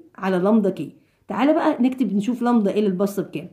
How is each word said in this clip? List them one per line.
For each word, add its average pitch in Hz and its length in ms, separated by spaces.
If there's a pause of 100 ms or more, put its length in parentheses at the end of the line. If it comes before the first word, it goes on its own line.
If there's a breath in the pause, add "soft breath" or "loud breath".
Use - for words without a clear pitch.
(180)
على 190 200
لامدا 202 320
كي. 147 220 (360 soft breath)
تعالى 247 240
بقى 311 300
نكتب 240 340
نشوف 214 260
لامدا 233 360
ال 214 80
البسط 190 420
بكام. 160 240